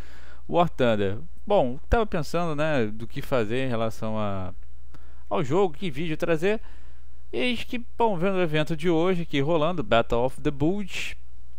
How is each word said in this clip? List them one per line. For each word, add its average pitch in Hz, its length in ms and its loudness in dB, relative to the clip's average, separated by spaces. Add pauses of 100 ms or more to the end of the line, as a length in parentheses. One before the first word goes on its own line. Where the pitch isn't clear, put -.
(500)
War 165 200 2
Thunder. 107 500 0 (260)
Bom, 156 340 2 (100)
tava 233 160 4
pensando, 165 520 0
né, 147 300 0
do 110 200 -2
que - 140 -4
fazer 123 440 0
em 131 40 0
relação 110 500 0
a, 95 340 -2 (760)
ao 196 160 0
jogo, 160 320 2
que 185 120 -2
vídeo 156 280 -2
trazer, 170 420 0 (720)
e - 60 -4
eis 247 260 0
que, 240 180 -2 (160)
bom, 226 200 2
vendo 190 180 2
o 185 60 2
evento 156 340 2
de 160 140 0
hoje 170 320 2
aqui 151 180 0
rolando, 160 420 2
Battle 117 440 2
of 131 160 -2
the 147 100 2
Bulge, 180 640 0 (440)